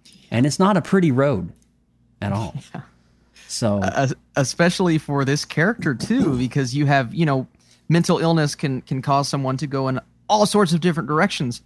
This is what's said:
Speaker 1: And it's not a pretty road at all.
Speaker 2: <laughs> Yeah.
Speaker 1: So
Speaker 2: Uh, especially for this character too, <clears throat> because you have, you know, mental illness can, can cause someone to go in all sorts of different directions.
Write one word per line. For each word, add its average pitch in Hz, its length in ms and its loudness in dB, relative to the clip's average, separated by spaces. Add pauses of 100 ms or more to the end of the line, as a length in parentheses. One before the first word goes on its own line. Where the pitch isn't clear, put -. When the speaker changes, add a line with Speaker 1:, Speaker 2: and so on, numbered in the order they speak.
(300)
Speaker 1:
And 120 160 2
it's 143 120 -2
not 196 180 4
a 151 60 0
pretty 180 280 2
road 123 420 0 (680)
at 101 120 -2
all. 98 280 -4
Speaker 2:
<laughs> - 40 -20 (100)
Yeah. - 80 -14 (680)
Speaker 1:
So 101 340 -2
Speaker 2:
Uh, - 240 -2 (300)
especially 170 600 0
for 143 260 -2
this 143 200 -2
character 170 480 -2
too, 156 460 0
<clears throat> 127 80 0
because 127 260 -2
you 143 140 0
have, 139 260 2
you 165 140 0
know, 135 220 -2 (400)
mental 170 320 2
illness 160 340 2
can, 135 280 -4
can 131 200 -6
cause 139 260 0
someone 135 280 -2
to 151 100 -6
go 135 220 -4
in 131 100 -2 (300)
all 208 180 4
sorts 202 260 2
of 170 80 2
different 165 280 -2
directions. 151 580 0